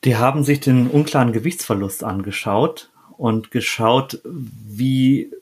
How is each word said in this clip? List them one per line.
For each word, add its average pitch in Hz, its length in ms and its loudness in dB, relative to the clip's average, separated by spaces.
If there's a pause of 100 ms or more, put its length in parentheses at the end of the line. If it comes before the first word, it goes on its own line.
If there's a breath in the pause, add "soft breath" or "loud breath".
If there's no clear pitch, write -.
Die 127 120 4
haben 135 280 2
sich 139 180 2
den 127 260 4
unklaren 143 440 2
Gewichtsverlust 107 720 -4
angeschaut 101 840 -2 (280 soft breath)
und 110 340 -2
geschaut, 117 760 0
wie 131 1080 -2 (100)